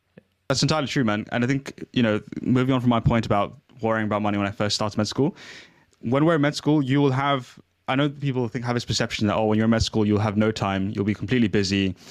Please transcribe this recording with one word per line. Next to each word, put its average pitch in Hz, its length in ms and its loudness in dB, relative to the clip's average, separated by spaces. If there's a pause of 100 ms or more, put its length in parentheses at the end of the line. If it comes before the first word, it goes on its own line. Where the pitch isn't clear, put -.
(480)
That's 135 140 0
entirely 147 260 2
true, 135 160 0
man. 104 280 0
And 120 120 0
I - 20 0
think, 135 460 -4
you 127 100 2
know, 107 180 2 (220)
moving 127 320 2
on 127 60 0
from 123 100 2
my 113 100 4
point 117 260 2
about 101 320 0 (220)
worrying 110 260 0
about 104 140 -2
money 104 160 0
when 101 100 0
I 98 60 -4
first 104 220 -2
started 107 240 -4
med 104 100 0
school, 143 260 0 (640)
when 139 260 0
we're 170 80 4
in 147 80 2
med 143 120 0
school, 147 280 0
you 135 200 0
will 143 80 4
have, 135 480 -2 (300)
I 131 80 0
know 147 120 2
people 131 400 -4
think, 120 160 -8
have 120 120 -2
this 117 100 -4
perception 113 400 -2
that, 98 80 2
oh, 110 120 0
when 107 120 2
you're 110 60 2
in 113 60 4
med 113 120 2
school, 107 240 0
you'll 104 120 4
have 104 200 0
no 110 120 4
time, 98 400 -2
you'll 104 140 -4
be 104 100 0
completely 110 340 0
busy, 98 460 0 (160)